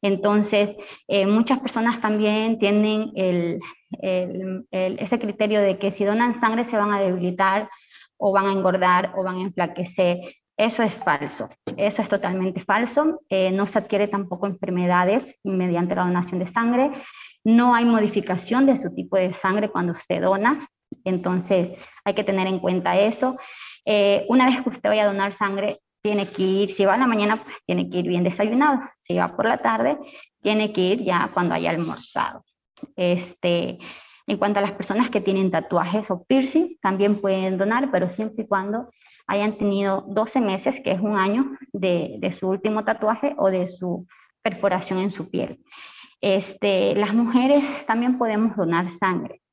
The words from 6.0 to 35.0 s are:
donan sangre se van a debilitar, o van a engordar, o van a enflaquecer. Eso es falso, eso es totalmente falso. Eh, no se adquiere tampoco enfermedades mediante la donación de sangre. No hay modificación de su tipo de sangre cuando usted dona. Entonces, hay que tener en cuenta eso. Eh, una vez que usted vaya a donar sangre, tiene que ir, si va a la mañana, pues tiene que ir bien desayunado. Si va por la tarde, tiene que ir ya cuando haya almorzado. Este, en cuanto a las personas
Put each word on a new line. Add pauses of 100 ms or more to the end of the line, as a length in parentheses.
donan
sangre
se
van
a
debilitar, (480)
o
van
a
engordar,
o
van
a
enflaquecer. (380)
Eso
es
falso, (280)
eso
es
totalmente
falso.
Eh,
no
se
adquiere
tampoco
enfermedades
mediante
la
donación
de
sangre. (540)
No
hay
modificación
de
su
tipo
de
sangre
cuando
usted
dona. (460)
Entonces, (320)
hay
que
tener
en
cuenta
eso. (480)
Eh,
una
vez
que
usted
vaya
a
donar
sangre, (240)
tiene
que
ir,
si
va
a
la
mañana,
pues (100)
tiene
que
ir
bien
desayunado. (160)
Si
va
por
la
tarde, (460)
tiene
que
ir
ya
cuando
haya
almorzado. (520)
Este, (480)
en
cuanto
a
las
personas